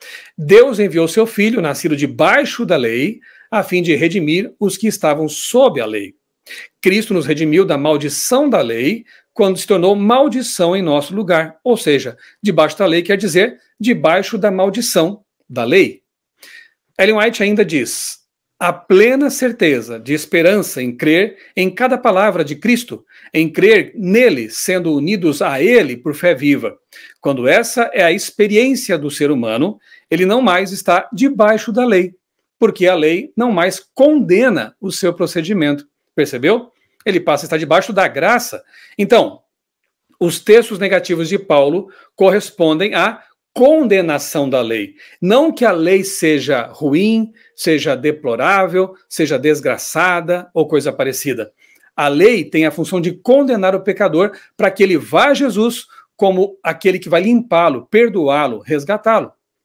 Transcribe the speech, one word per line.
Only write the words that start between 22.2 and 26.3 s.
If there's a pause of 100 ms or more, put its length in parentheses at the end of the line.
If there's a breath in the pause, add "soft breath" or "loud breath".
de
Cristo, (280 soft breath)
em
crer
nele,
sendo
unidos
a
ele
por
fé